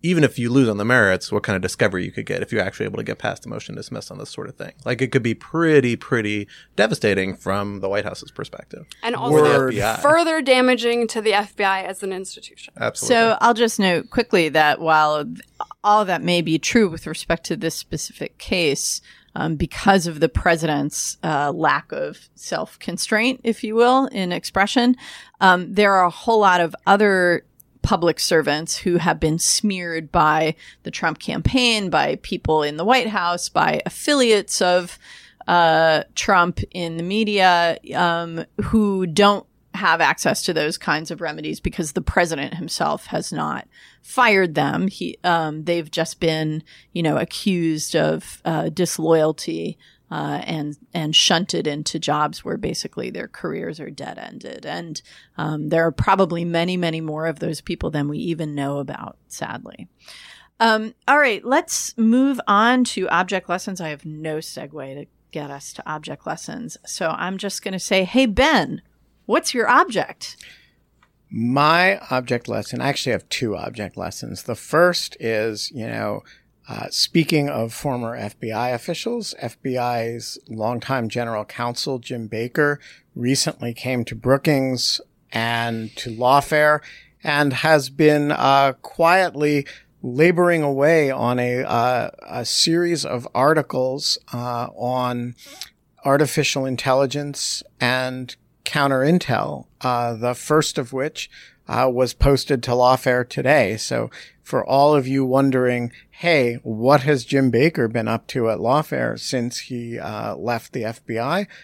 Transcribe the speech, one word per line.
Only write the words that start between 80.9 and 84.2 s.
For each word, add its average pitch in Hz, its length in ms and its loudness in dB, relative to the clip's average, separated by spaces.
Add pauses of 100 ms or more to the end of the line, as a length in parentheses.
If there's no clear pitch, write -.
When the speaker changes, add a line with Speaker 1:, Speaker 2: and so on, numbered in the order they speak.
Speaker 3:
general 117 360 -4
counsel, 120 540 -6
Jim 117 280 -10
Baker, 143 520 -2 (340)
recently 120 600 -2
came 127 320 -4
to 117 100 -10
Brookings 131 840 0 (320)